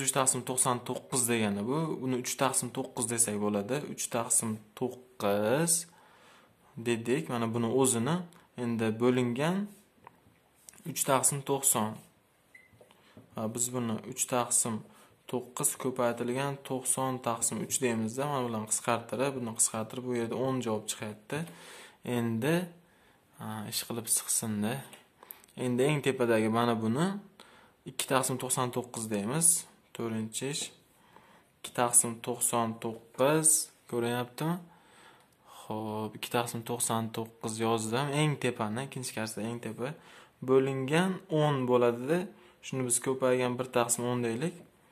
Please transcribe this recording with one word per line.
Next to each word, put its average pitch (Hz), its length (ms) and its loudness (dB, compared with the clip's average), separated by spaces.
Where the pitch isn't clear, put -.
uch 131 140 2
taqsim 131 320 2
to'qson 123 280 2
to'qqiz 127 320 -2
degani 104 380 2
bu, 147 100 0
uni 131 180 0
uch - 180 -4
taqsim 127 360 2
to'qqiz 131 360 -4
desak 110 220 2
bo'ladi. 104 320 0
Uch - 120 -6
taqsim 117 340 0
to'qqiz 120 920 0
dedik. 120 360 2
Mana 117 220 0
buni 117 140 2
o'zini 127 340 4
endi 113 240 0
bo'lingan 127 560 2
uch - 180 -4
taqsim 135 300 4
to'qson. 127 400 2
Va 117 80 -4
biz 123 100 0
buni 117 200 -2
uch - 120 -4
taqsim 120 420 2
to'qqiz 127 380 -2
ko'paytirilgan 123 680 0
to'qson 131 420 0
taqsim 113 380 0
uch - 180 -2
deymizda, 113 480 0
mana 135 160 0
bilan 110 240 -4
qisqartirib, 117 680 0
buni 120 220 -4
qisqartirib, 113 500 -2
bu 123 100 -2
yerda 117 160 -2
o'n 131 200 0
javob 107 260 0
chiqyapti. 110 480 -8
Endi 117 380 2
a, 110 280 -8
ish - 180 -2
qilib 117 200 -6
chiqsin-da. 107 680 0
Endi 123 260 2
eng 147 220 2
tepadagi 113 440 4
mana 117 280 4
buni 117 300 2
ikki - 220 -6
taqsim 131 340 2
to'qson 127 340 0
to'qqiz 117 340 -4
deymiz. 110 380 0
To'rtinchi 113 580 -4
ish. - 100 -6
Ikki - 220 -14
taqsim 120 340 4
to'qson 117 580 0
to'qqiz, 143 680 2
ko'ryaptimi? 123 640 -2
Xo'p, 107 720 -6
ikki - 160 -10
taqsim 120 360 0
to'qson 113 460 0
to'qqiz 113 460 -6
yozdim. 113 460 2
Eng 151 200 4
tepani, 120 460 -2
ikkinchi 131 300 -8
karsida 110 320 -4
eng 120 120 -6
tepa. 117 320 -6
Bo'lingan 135 760 4
o'n 151 400 2
bo'ladi-da. 123 500 4
Shuni 131 240 -2
biz 120 160 2
ko'paygan 127 560 2
bir 127 160 -4
taqsim 120 320 2
o'n 123 200 0
deylik. 123 300 -2